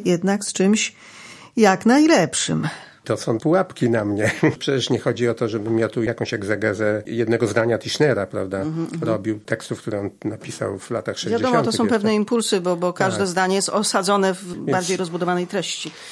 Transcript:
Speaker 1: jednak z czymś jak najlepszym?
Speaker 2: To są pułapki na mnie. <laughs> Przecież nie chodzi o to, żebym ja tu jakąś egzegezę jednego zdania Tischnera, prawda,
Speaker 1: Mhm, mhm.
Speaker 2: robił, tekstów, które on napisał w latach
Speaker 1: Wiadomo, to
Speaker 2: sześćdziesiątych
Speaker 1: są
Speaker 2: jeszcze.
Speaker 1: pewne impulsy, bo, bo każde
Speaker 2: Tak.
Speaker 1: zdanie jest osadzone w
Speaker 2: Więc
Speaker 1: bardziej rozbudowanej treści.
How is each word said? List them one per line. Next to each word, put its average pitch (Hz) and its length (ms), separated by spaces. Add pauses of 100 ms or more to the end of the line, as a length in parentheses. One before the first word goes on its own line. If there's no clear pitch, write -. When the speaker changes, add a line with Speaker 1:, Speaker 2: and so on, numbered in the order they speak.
Speaker 1:
jednak 185 400
z - 80
czymś 202 420 (600)
jak 190 300
najlepszym? 247 800 (360)
Speaker 2:
To 110 140
są 117 220
pułapki 165 500
na 113 160
mnie. 104 260 (120)
<laughs> 139 160
Przecież 135 300
nie 120 100
chodzi 120 300
o 113 40
to, 117 140
żebym 113 320
ja 110 100
tu 117 140
jakąś 113 300
egzegezę 104 720
jednego 117 420
zdania 113 300
Tischnera, 110 500
prawda, 98 340
Speaker 1:
Mhm, 160 240
mhm. 165 180
Speaker 2:
robił, 107 360
tekstów, - 420
które 104 180
on 98 100 (160)
napisał 104 540
w - 120
latach 110 240 (100)
Speaker 1:
Wiadomo, 226 140
to - 20
Speaker 2:
sześćdziesiątych 233 360
Speaker 1:
są 240 60
Speaker 2:
jeszcze. 226 120
Speaker 1:
pewne 214 200
impulsy, 214 460
bo, 180 140
bo 175 180
każde 190 260
Speaker 2:
Tak. 196 80
Speaker 1:
zdanie 185 280
jest 196 140
osadzone 196 640
w 185 200
Speaker 2:
Więc - 180
Speaker 1:
bardziej 180 260
rozbudowanej 175 500
treści. 170 440 (200)